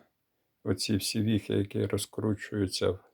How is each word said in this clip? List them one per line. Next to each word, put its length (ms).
оці 320
всі 260
віхи, 320
які 320
розкручуються 1040
в 100